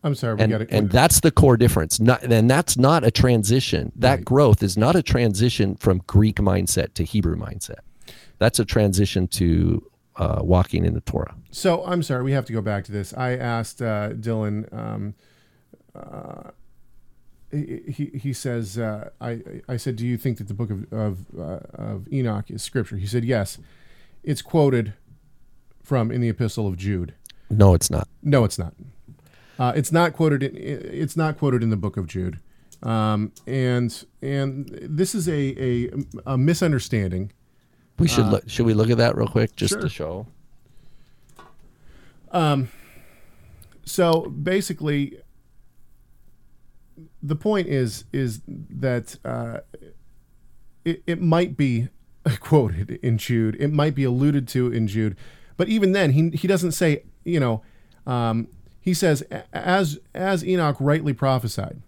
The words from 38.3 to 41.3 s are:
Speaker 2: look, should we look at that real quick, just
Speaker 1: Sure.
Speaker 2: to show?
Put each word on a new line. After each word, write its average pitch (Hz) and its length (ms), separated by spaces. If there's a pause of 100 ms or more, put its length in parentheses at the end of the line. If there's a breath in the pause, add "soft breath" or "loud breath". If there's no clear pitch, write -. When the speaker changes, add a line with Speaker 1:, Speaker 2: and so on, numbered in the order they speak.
Speaker 2:
look, 107 180
should 117 160
we 113 100
look 110 160
at 117 80
that 117 180
real 110 100
quick, 113 300
just - 160
Speaker 1:
Sure. 208 100
Speaker 2:
to - 60
show? 87 380 (2000 soft breath)